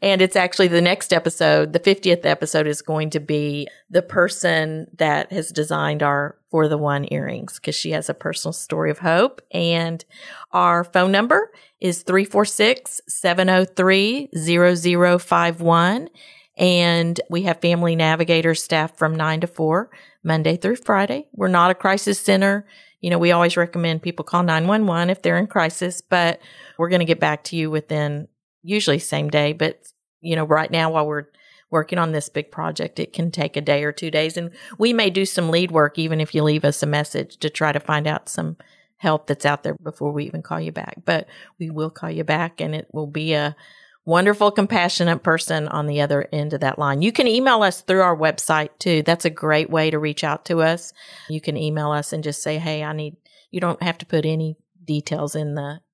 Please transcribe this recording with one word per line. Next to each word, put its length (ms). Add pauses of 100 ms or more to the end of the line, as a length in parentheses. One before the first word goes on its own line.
And 200
it's 160
actually 320
the 100
next 320
episode, 600
the 60
fiftieth 460
episode, 420
is 140
going 280
to 100
be 480 (220)
the 120
person 880 (100)
that 360
has 160
designed 540
our 340 (140)
For 180
the 80
One 340
earrings, 480
'cause 160
she 160
has 180
a 40
personal 400
story 380
of 80
hope. 420 (100)
And 540 (480)
our 320
phone 260
number 400 (300)
is 220
three 200
four 220
six, 640
seven 400
oh 160
three, 720
zero 380
zero 440
five 400
one. 480 (480)
And 640 (100)
we 140
have 160
family 380
navigators 680
staff 340
from 200
nine 240
to 60
four, 440 (320)
Monday 320
through 220
Friday. 560
We're 160
not 220
a 40
crisis 460
center. 440 (340)
You 120
know, 80
we 120
always 240
recommend 460
people 240
call 160
nine 240
one 220
one 240
if 100
they're 160
in 80
crisis, 560
but 380 (400)
we're 100
gonna 160
get 140
back 240
to 120
you 140
within 580 (360)
usually 340
same 320
day. 240
But, 240 (420)
you 160
know, 100
right 260
now 180
while 160
we're 220 (420)
working 300
on 120
this 160
big 220
project, 500
it 140
can 160
take 260
a 60
day 220
or 80
two 180
days. 260
And 140 (300)
we 140
may 180
do 160
some 240
lead 180
work, 300
even 200
if 140
you 80
leave 240
us 160
a 60
message, 500
to 140
try 200
to 80
find 280
out 220
some 280 (400)
help 300
that's 180
out 160
there 140
before 360
we 140
even 160
call 180
you 120
back. 340
But 220 (320)
we 100
will 220
call 180
you 140
back, 360
and 140
it 180
will 140
be 280
a 220 (500)
wonderful, 440
compassionate 720
person 460
on 180
the 140
other 320
end 220
of 80
that 180
line. 220
You 100
can 160
email 340
us 200
through 180
our 160
website 540 (100)
too. 240
That's 220
a 40
great 400
way 220
to 80
reach 240
out 220
to 160
us. 320 (360)
You 120
can 160
email 340
us 220
and 100
just 180
say, 160
"Hey, 280
I 80
need," 240 (340)
you 80
don't 240
have 140
to 80
put 200
any 300 (260)
details 540
in 200
the 260 (120)